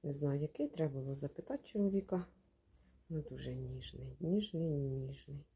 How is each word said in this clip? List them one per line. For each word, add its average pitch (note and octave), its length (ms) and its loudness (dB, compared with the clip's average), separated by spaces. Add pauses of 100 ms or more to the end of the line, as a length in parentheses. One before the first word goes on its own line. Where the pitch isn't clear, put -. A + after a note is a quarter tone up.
Не D3 100 0
знаю, C#3+ 280 2
який, C#4+ 280 0
треба D3+ 320 0
було C3+ 140 -2
запитати D#3+ 500 -6
чоловіка. G3 640 2 (800)
Ну, D#3+ 140 0
дуже C3 320 -6
ніжний, C3 680 -6
ніжний, E3+ 500 2
ніжний. C#3 760 -2 (120)